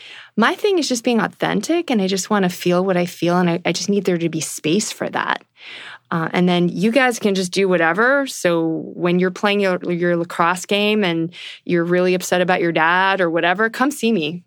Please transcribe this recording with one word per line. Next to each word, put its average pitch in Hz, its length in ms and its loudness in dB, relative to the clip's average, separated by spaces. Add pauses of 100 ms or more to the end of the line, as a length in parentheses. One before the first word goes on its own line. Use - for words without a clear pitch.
(360)
my 262 200 2
thing 392 240 2
is 277 80 -2
just 240 160 -2
being 233 160 2
authentic, 196 720 -2
and 214 100 2
I 190 60 0
just 185 200 -4
wanna 196 200 2
feel 180 360 0
what 190 120 0
I 175 100 0
feel, 175 320 0
and 180 100 2
I, 170 160 0
I 175 80 0
just - 160 -6
need 202 160 0
there 185 140 0
to 165 100 -2
be 160 120 -6
space 165 500 -2
for - 200 -8
that. - 340 -4 (640)
Uh, 165 220 -2
and 180 160 4
then 175 200 2
you 196 220 0
guys 254 300 2
can 196 160 0
just 185 160 -2
do 196 160 2
whatever. 196 580 2
So 165 560 -2 (120)
when 175 260 0
you're 185 100 2
playing 202 300 0
your, 185 180 2 (140)
your 175 240 0
lacrosse 170 500 -2
game 208 380 2
and 170 280 0 (320)
you're 175 200 0
really 180 300 2
upset 180 260 0
about 180 200 2
your 170 120 0
dad 180 480 2
or 170 100 2
whatever, 175 400 0
come 262 220 0
see 226 180 0
me, 175 360 -2